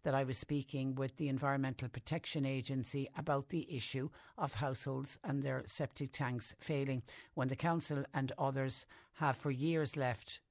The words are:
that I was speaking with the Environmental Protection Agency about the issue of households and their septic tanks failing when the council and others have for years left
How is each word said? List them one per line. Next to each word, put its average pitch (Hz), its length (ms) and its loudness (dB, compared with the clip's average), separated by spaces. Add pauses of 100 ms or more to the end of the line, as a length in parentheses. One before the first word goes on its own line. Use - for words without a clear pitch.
that 139 100 4
I 135 80 4
was 131 160 0
speaking 135 560 0
with 135 220 -2
the 147 120 0
Environmental 135 600 0
Protection 147 580 -2
Agency 135 680 0
about 143 320 0
the 165 260 0
issue 135 340 -2 (300)
of 147 160 0
households 135 720 -2
and 139 180 0
their 131 240 -2
septic - 460 -2
tanks 123 480 0
failing 135 420 0 (320)
when 127 140 2
the 135 80 0
council 160 480 2 (100)
and 131 240 2
others 135 480 0 (280)
have 139 220 4
for - 140 -2
years 151 460 2
left 127 440 0 (100)